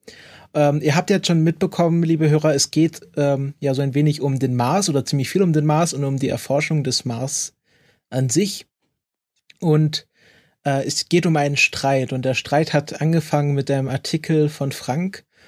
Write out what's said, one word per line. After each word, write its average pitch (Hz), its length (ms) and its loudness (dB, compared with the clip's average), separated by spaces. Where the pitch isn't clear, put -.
Ähm, 147 280 2
ihr 147 160 2
habt 180 140 0
jetzt 190 160 2
schon 165 160 4
mitbekommen, 170 600 0
liebe 160 260 2
Hörer, 151 260 2
es - 160 -2
geht, 160 440 0
ähm, 139 440 0
ja 139 140 0
so 135 100 -2
ein 135 100 -2
wenig 147 260 2
um 135 200 0
den 127 160 0
Mars 151 340 0
oder 139 160 0
ziemlich 139 240 -2
viel 190 140 2
um 170 100 4
den 151 120 2
Mars 156 280 2
und 143 100 -4
um 139 140 -2
die 131 100 -2
Erforschung 143 560 -2
des 127 220 -4
Mars 123 500 -6
an 131 180 -2
sich. 196 400 -2
Und, 156 460 2
äh, 139 200 0
es - 220 -4
geht 175 180 2
um 160 120 2
einen 143 180 0
Streit 135 560 0
und 131 140 -4
der 131 80 0
Streit - 400 0
hat 147 260 -2
angefangen 151 540 0
mit 139 180 -2
einem 135 160 0
Artikel 151 640 0
von 139 240 -6
Frank. 175 500 -6